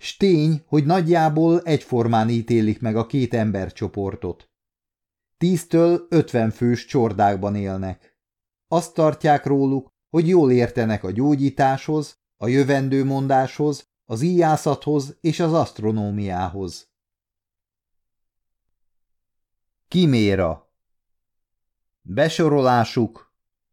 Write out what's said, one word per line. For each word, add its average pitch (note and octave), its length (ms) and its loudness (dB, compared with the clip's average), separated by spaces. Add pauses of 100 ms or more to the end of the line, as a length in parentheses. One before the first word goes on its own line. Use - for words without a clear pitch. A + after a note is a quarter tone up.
s - 140 -14
tény, D#3+ 500 2
hogy C#3+ 200 2
nagyjából E3 720 2
egyformán A#2 680 0
ítélik A2+ 520 0
meg A2 160 -2
a A2+ 100 -2
két B2+ 280 -4
embercsoportot. G2 1160 -6 (880)
Tíztől E3+ 720 2
ötven B2 420 0
fős A#2+ 340 -2
csordákban G2+ 680 0
élnek. F#2+ 640 -8 (500)
Azt E3 260 -4
tartják D3+ 500 0
róluk, C3+ 440 0 (200)
hogy D#3+ 200 0
jól E3 240 6
értenek A#2 520 0
a F#2 60 -6
gyógyításhoz, C#3 1080 -2 (180)
a G#2 120 -6
jövendőmondáshoz, C3+ 1400 0 (160)
az A2+ 180 -6
íjászathoz D#3 1000 0
és D#3+ 200 -2
az E3 120 0
asztronómiához. G2+ 1400 -4 (3000)
Kiméra. G#2 840 0 (1300)
Besorolásuk B2+ 1300 0 (380)